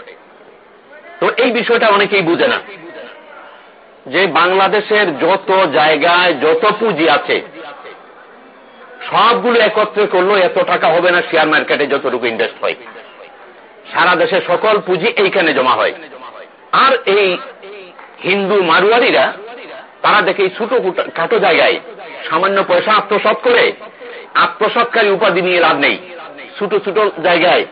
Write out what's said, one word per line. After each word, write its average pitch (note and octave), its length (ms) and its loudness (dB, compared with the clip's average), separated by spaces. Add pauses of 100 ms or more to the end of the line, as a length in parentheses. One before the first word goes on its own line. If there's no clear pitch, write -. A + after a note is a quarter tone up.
(1200)
তো F#3 180 0
এই B3 140 2
বিষয়টা A3+ 360 0
অনেকেই G3+ 340 2
বুঝে E3 260 2
না A3+ 140 -2 (1500)
যে E3+ 200 0
বাংলাদেশের F#3+ 920 2
যত F#3 540 2
জায়গায় D#3+ 600 2
যত D#3+ 320 2 (140)
পুঁজি E3 300 0
আছে C3+ 320 0 (1700)
সবগুলো A#3 480 2
একত্রে G#3 480 0
করলেও G3 300 2
এত F3+ 220 2
টাকা F3 280 0
হবে E3+ 240 2
না F3 100 2
শেয়ার D#3 260 0
মার্কেটে D3 400 0
যতটুকু B2+ 380 -2
ইনভেস্ট A2+ 380 -4
হয়। G2 120 -4 (1200)
সারা F3 220 2
দেশে E3+ 320 0
সকল G3 340 0
পুঁজি F3+ 240 -2
এইখানে F#3+ 480 0
জমা B2+ 180 2
হয়। G#2+ 220 0 (800)
আর B3 340 2
এই G3 320 2 (840)
হিন্দু G3 400 0
মারোয়ারিরা F#3 720 2 (680)
তারা F#3 200 4
দেখে F#3+ 220 -2
এই F#3+ 60 0
ছোট G#3 240 -4 (420)
খাটো E3 240 -2
জায়গায় C#3+ 400 2 (500)
সামান্য F#3+ 380 0
পয়সা F3 260 2
আত্মসাৎ G#3 440 0
করে, - 360 2 (600)
আত্মসাৎকারী G#3+ 760 0
উপাধি F#3+ 320 2
নিয়ে F3+ 180 0
লাভ D#3 180 2
নেই। C3 200 0 (640)
ছোট G3+ 160 -2
ছোট G3+ 240 -2 (240)
জায়গায় E3+ 480 2